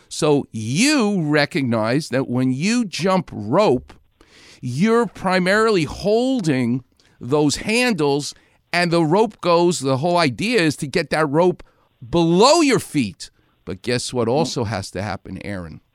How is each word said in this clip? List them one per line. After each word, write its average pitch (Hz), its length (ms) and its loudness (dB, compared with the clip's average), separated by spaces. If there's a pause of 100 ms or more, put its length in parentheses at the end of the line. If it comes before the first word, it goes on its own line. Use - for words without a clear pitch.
So 147 420 0
you 208 680 0
recognize 143 880 0
that 127 180 -2
when 127 240 0
you 202 320 0
jump 185 480 -2
rope, 127 640 0 (640)
you're 208 480 0
primarily 185 800 2
holding 160 1000 0 (380)
those 143 360 0
handles, 175 800 -2 (380)
and 175 180 0
the 170 140 4
rope 196 340 2
goes, 175 400 2
the 135 240 0
whole 175 140 0
idea 170 420 0
is 160 180 2
to 156 100 -8
get 160 240 -2
that 156 180 0
rope 170 340 2 (540)
below 180 420 6
your 269 200 4
feet. - 500 -4 (340)
But 90 200 -12
guess 123 280 -4
what 120 160 -2
also 139 360 -2
has 101 280 -6
to 90 120 -6
happen, 95 420 -10
Aaron? 85 360 -12 (140)